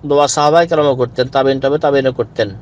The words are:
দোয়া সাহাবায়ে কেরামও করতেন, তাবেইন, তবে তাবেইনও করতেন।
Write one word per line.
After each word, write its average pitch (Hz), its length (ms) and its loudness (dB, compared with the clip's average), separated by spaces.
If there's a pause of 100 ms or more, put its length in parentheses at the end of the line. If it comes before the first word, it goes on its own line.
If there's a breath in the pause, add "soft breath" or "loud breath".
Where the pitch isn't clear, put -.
দোয়া 143 220 2
সাহাবায়ে 151 380 2
কেরামও 151 300 0
করতেন, 127 320 -4
তাবেইন, 135 320 0
তবে 139 180 0
তাবেইনও 139 340 0
করতেন। 110 380 -6 (120)